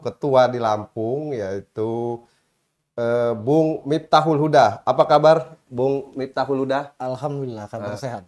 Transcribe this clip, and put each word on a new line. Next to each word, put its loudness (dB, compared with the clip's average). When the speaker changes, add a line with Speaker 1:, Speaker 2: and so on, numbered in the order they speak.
Speaker 1:
ketua 2
di -4
Lampung, -4
yaitu, -6
eh, 0
Bung 0
Miftahul 2
Huda. 4
Apa 2
kabar, 4
Bung -2
Miftahul -2
Huda? -4
Speaker 2:
Alhamdulillah, -8
kabar -8
Speaker 1:
Eh, -12
Speaker 2:
sehat. -10